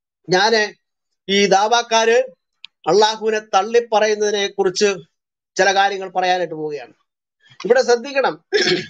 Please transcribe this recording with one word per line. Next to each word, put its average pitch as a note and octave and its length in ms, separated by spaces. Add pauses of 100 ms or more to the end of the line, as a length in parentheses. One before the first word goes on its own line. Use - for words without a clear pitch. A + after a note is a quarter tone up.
(300)
ഞാന് G3+ 540 (440)
ഈ G3+ 180
ദാവാക്കാര് A3+ 800 (440)
അള്ളാഹുവിനെ G#3+ 680
തള്ളിപ്പറയുന്നതിനെ G#3+ 1080
കുറിച്ച് G3 480 (640)
ചില F#3+ 180
കാര്യങ്ങൾ G3 340
പറയാനായിട്ട് F3+ 460
പോവുകയാണ്. D3+ 380 (720)
ഇവിടെ A#3+ 180
ശ്രദ്ധിക്കണം, A#3+ 600 (460)